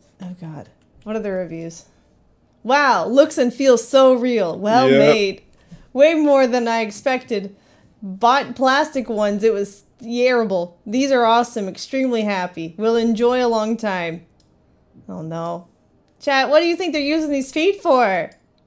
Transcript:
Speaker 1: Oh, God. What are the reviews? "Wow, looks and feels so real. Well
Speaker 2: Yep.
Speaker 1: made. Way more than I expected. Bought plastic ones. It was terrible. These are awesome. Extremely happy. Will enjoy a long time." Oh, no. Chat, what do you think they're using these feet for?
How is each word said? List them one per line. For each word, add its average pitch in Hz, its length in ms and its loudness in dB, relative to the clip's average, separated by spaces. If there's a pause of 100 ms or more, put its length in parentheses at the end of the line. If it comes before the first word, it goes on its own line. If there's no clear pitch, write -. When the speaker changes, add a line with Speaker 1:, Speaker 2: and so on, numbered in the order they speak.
(220)
Speaker 1:
Oh, 180 180 -14
God. 156 300 -16 (340)
What 214 120 -8
are 220 40 -4
the 208 120 -6
reviews? 165 540 -10 (800)
"Wow, 240 440 2
looks 277 320 4
and 247 120 0
feels 254 360 2
so 262 260 6
real. 226 460 -2
Well 226 280 2
Speaker 2:
Yep. 269 120 6
Speaker 1:
made. 208 420 2 (520)
Way 294 200 6
more 285 320 4
than 233 220 0
I 226 140 -2
expected. 214 720 -6 (480)
Bought 233 520 0
plastic 269 540 0
ones. 208 340 -2
It 220 80 2
was 202 320 -8 (180)
terrible. 226 840 -2
These 262 260 -2
are 240 140 4
awesome. 226 420 0
Extremely 247 540 -4
happy. 180 560 -6
Will 220 180 0
enjoy 233 480 2
a 240 60 0
long 220 280 -2
time." 180 500 -6 (840)
Oh, 180 140 -12
no. 165 440 -10 (520)
Chat, 269 300 -2
what 302 100 4
do 339 80 2
you 339 80 0
think 339 180 -4
they're 294 80 -2
using 302 300 -2
these 269 200 -4
feet 381 300 0
for? 233 480 0 (380)